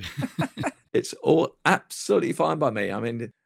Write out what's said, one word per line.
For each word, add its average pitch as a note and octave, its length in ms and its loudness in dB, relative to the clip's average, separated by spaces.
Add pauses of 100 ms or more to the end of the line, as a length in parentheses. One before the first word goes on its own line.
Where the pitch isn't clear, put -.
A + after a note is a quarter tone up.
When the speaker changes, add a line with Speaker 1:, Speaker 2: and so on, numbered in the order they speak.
(440)
Speaker 1:
<laughs> - 480 -8
Speaker 2:
It's - 220 -2
all - 500 2
absolutely - 680 0
fine D#3+ 260 0
by C#3+ 120 2
me. G2+ 200 -2
I G2+ 100 -4
mean, A#2 320 -6 (140)